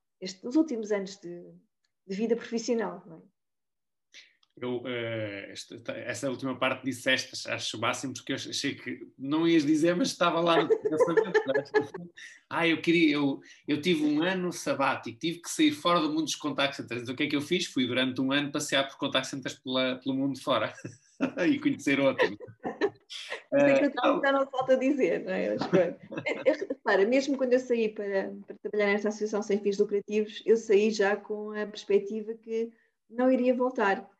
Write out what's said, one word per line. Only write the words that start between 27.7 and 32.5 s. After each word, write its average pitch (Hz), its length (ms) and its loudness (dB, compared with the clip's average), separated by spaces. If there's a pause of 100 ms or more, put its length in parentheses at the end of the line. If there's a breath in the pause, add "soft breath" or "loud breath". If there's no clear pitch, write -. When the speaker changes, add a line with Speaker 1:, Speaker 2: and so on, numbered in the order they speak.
Speaker 1:
para, 202 440 -4 (100)
para - 160 -16
trabalhar 208 320 -2
nesta 208 160 0
associação 214 320 -2
sem 202 200 0
fins 196 180 0
lucrativos, 208 640 -2
eu 226 120 6
saí 220 340 4
já 208 260 2
com 214 360 -8
a 208 120 -6
perspectiva 208 680 -2
que 226 380 -4 (360 soft breath)